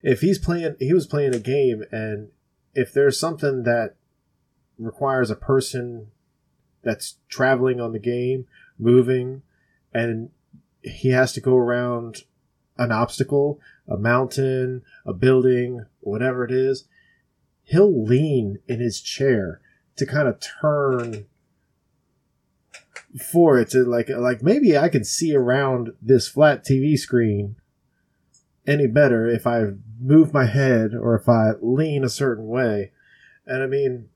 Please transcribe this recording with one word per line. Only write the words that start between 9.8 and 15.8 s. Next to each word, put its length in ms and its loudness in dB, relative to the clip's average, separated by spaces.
and 360 -4
he 280 -4
has 240 2
to 80 -10
go 160 2
around 680 -2
an 140 -2
obstacle, 680 -2
a 80 -6
mountain, 840 -2
a 80 -8
building, 720 2